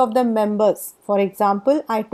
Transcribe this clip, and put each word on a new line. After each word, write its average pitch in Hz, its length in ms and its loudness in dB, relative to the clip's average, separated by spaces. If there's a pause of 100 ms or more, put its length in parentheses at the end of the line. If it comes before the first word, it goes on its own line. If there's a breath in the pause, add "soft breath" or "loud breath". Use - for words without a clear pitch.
of 220 100 -4
the 254 160 2
members. 208 500 0 (260)
For 202 200 0
example, 202 640 0
I 220 140 -2 (120)